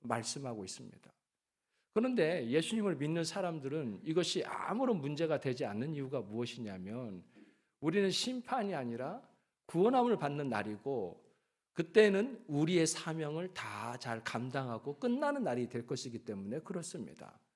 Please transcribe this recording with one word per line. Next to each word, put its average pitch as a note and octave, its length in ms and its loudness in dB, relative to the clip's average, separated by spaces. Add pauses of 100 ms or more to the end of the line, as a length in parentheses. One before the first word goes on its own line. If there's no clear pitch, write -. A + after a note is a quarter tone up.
말씀하고 A#2 640 -4
있습니다. - 480 -14 (800)
그런데 F3+ 540 2
예수님을 E3+ 480 2
믿는 D#3 280 0
사람들은 D#3 800 -2
이것이 E3 420 2
아무런 A3+ 560 0
문제가 D3 380 0
되지 C3 260 0
않는 A#2 300 -2
이유가 C3+ 260 -4
무엇이냐면, G#2+ 1000 -6 (580)
우리는 F#3+ 300 2
심판이 A#3+ 640 -2
아니라 C3 460 -4 (440)
구원함을 A#3+ 520 6
받는 C#3+ 320 0
날이고, G#2+ 760 -2 (460)
그때는 G#3+ 720 4
우리의 D#3+ 400 4
사명을 D#3+ 680 -4
다 G#2+ 260 -8 (200)
잘 A2+ 240 -4
감당하고 B2+ 760 -4
끝나는 C#4 440 0
날이 B2 240 0
될 A#2+ 200 -6
것이기 B2+ 320 -6
때문에 G#2 400 -6
그렇습니다. C3 800 -10 (160)